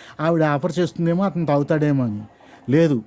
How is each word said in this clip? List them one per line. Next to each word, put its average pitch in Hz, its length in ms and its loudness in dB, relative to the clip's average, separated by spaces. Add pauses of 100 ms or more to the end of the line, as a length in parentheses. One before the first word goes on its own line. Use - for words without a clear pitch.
(200)
ఆవిడ 160 220 2
ఆఫర్ 151 360 0
చేస్తుందేమో, 170 460 0
అతను 175 220 -2
తాగుతాడేమో 143 580 0
అని. 104 160 -4 (500)
లేదు, 143 360 2